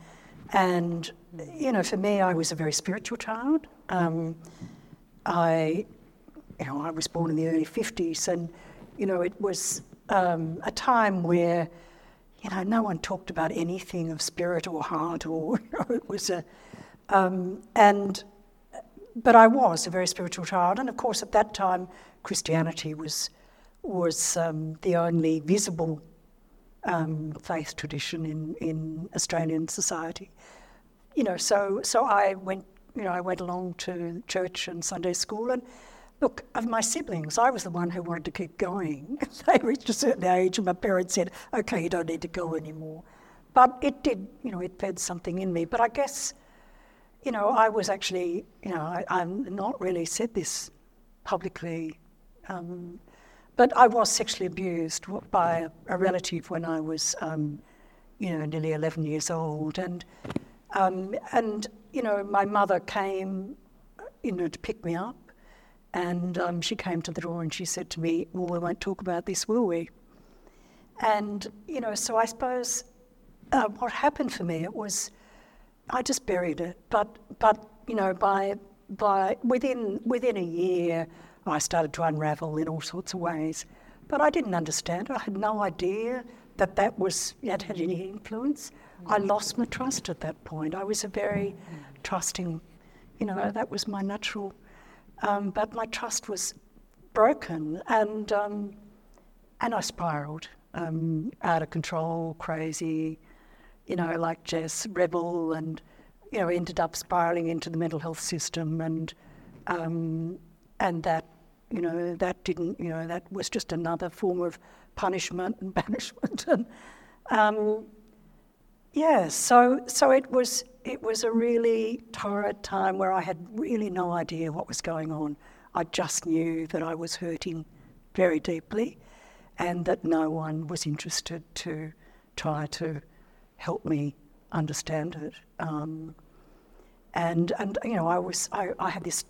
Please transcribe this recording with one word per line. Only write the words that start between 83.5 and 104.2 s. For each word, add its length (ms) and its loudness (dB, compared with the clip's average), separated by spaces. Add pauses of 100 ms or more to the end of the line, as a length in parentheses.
But 120 2
I 100 6
didn't 240 0
understand 560 -2
it. 60 -2
I 40 -4
had 160 -6
no 260 0
idea 640 -2 (320)
that 200 2
that 220 2
was, 440 -2
that 200 -2
had 180 -6
any 300 -2
influence. 600 -6 (360)
I 120 4
lost 400 0
my 80 2
trust 420 -4
at 120 -8
that 240 -8
point. 300 -6
I 100 -6
was 200 -2
a 40 -6
very 460 -2 (480)
trusting, 580 -4 (580)
you 80 -2
know, 240 -2
that 200 -4
was 160 -6
my 160 -6
natural, 520 -6 (680)
um, 280 0
but 240 -2
my 120 -4
trust 420 -6
was 260 -6 (580)
broken, 760 2
and, 440 2
um, 400 -2 (880)
and 140 0
I 60 0
spiraled, 680 -6 (260)
um, 580 -2 (100)
out 200 2
of 80 -6
control, 680 -4
crazy, 800 -4 (680)
you 100 -4
know, 200 0
like 280 -2